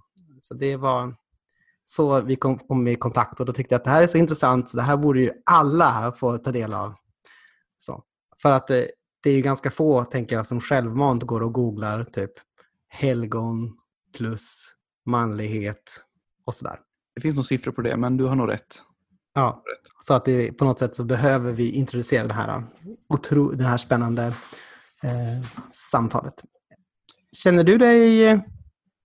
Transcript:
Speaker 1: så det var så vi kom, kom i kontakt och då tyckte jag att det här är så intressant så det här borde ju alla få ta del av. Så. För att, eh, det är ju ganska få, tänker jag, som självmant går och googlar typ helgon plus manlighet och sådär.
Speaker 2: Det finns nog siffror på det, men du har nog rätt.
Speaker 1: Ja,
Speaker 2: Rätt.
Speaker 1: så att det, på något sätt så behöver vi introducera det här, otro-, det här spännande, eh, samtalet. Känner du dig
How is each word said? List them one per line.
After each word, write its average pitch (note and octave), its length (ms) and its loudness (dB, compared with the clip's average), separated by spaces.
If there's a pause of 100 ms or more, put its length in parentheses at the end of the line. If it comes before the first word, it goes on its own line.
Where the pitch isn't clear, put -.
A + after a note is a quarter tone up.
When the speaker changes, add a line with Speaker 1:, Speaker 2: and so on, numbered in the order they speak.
(420)
Speaker 1:
så - 120 -18
det C3+ 220 -4
var B2+ 400 -2 (720)
så C#3 360 2
vi B2+ 140 -2
kom, C3 220 0
kom B2+ 300 -2
i A#2+ 80 0
kontakt A#2 440 -2
och B2+ 60 -4
då B2 80 -6
tyckte B2+ 200 -4
jag A#2+ 60 4
att - 60 -10
det B2+ 60 -2
här D#3+ 120 6
är F3 40 4
så E3+ 100 0
intressant C#3 520 2
så A#2+ 80 -8
det A#2+ 60 -2
här C#3+ 140 2
borde C#3+ 240 2
ju A#2+ 100 2 (140)
alla C#3+ 640 4
få A#2+ 260 -2
ta C3 140 -6
del A2 220 -4
av. G2+ 200 -6 (840)
Så. - 260 -16 (380)
För D3 100 6
att, C3 180 2
eh, B2+ 140 2 (400)
det C#3+ 60 2
är C3+ 60 4
ju C3+ 60 2
ganska C#3 300 -2
få, C#3 340 2
tänker A#2+ 300 -4
jag, A2 120 -4
som A#2+ 140 -6
självmant B2+ 640 0
går A#2 200 -4
och A#2 100 -4
googlar G#2+ 500 -4
typ - 280 -8 (580)
helgon A#2 880 -4 (400)
plus - 560 -10 (320)
manlighet G#2+ 960 -6 (420)
och - 100 -8
sådär. - 240 -12 (360)
Speaker 2:
Det B2 60 -14
finns D#3 140 -2
nog C3 100 -2
siffror B2+ 260 -4
på B2 100 -8
det, A#2+ 160 -2
men B2 200 0
du C3 60 0
har C3 120 0
nog A#2+ 140 0
rätt. - 340 -8 (500)
Speaker 1:
Ja, B2 320 -2
Speaker 2:
Rätt. - 400 -18
Speaker 1:
så D3 80 2
att B2 120 2
det, B2 260 0
på - 140 -2
något B2+ 140 0
sätt B2 160 -4
så B2 80 -8
behöver B2 480 0
vi A#2 200 -2
introducera A#2+ 560 -2
det G#2+ 60 -4
här, G#2+ 300 -6 (500)
otro-, C#3+ 420 0
det B2+ 80 -2
här B2 140 0
spännande, A#2 560 -2 (680)
eh, B2 420 -6 (260)
samtalet. - 720 -4 (880)
Känner F3 320 4
du G3 140 6
dig A3+ 640 8 (640)